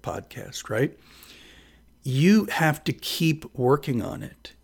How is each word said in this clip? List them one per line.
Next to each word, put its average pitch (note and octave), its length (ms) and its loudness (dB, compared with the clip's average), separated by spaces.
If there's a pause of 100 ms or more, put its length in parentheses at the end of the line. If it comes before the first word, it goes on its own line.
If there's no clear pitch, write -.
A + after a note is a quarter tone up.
podcast, - 640 -10
right? A#2 300 0 (1040)
You F3 440 4
have D#3 360 0
to C#3+ 100 -2
keep - 520 -2 (100)
working C3 480 2
on F2+ 220 -8
it. - 400 -16